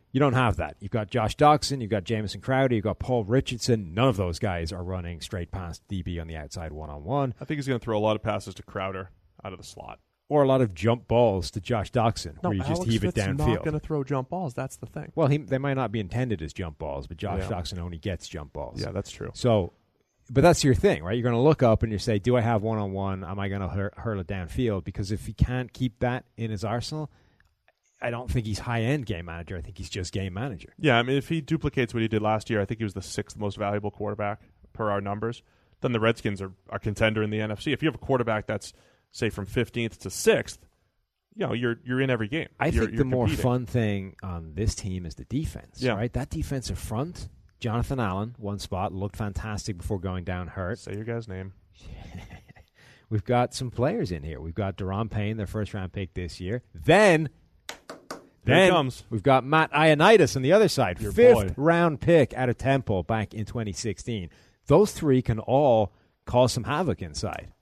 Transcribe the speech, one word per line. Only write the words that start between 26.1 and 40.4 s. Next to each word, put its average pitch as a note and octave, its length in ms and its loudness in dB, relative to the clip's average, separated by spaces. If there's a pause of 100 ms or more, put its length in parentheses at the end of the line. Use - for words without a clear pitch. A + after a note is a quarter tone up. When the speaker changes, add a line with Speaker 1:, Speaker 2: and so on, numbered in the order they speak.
Speaker 1:
in A2+ 140 -6
his G#2 120 -8
arsenal, A#2+ 480 -6 (920)
I A#2+ 80 -4
don't A#2+ 200 -6
think A#2+ 140 0
he's G#2 140 -4
high-end A#2+ 480 0
game F2 180 -6
manager. E2+ 320 -10
I E2 60 -8
think E2 160 -14
he's F2 100 -10
just F#2 240 -6
game F#2+ 220 -4
manager. A2 440 -10
Speaker 2:
Yeah, B2+ 200 4
I A#2+ 60 4
mean, C3 120 0
if C3+ 140 -2
he E3 100 -2
duplicates C#3 540 -2
what A2+ 80 0
he A2+ 60 2
did G#2+ 120 2
last G#2+ 300 0
year, G#2+ 100 2
I G2 60 0
think A2 140 -6
he A2+ 40 -2
was G2+ 80 -2
the G2 80 -10
sixth - 380 -8
most G#2 180 -4
valuable G#2 340 -4
quarterback G#2 520 -6 (320)
per G#2+ 160 -2
our G2+ 100 0
numbers, G#2 420 -4 (380)
then B2+ 120 -2
the A2+ 80 0
Redskins A2 420 0
are F#2+ 100 -10 (160)
a G2+ 100 -8
contender A2 440 0
in G#2+ 80 -2
the G#2+ 100 -2
N G#2+ 100 -4
F G#2 120 -8
C. D3+ 100 -2
If B2 100 -2
you D#3+ 60 2
have C3 60 -2
a - 40 -14
quarterback A2+ 480 0
that's, - 280 -6 (360)
say, A2+ 200 -2
from G2+ 160 -8
fifteenth A#2 540 -2
to F#2+ 100 -10
sixth, - 540 0 (680)